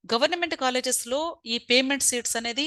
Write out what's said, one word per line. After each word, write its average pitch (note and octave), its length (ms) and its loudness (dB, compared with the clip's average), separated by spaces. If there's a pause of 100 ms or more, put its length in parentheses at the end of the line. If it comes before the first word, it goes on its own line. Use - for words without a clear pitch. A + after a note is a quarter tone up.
గవర్నమెంట్ D#4 520 0
కాలేజెస్‌లో B3+ 640 0 (260)
ఈ A3+ 120 -2
పేమెంట్ C4 460 2
సీట్స్ - 320 -2
అనేది A#3 320 -2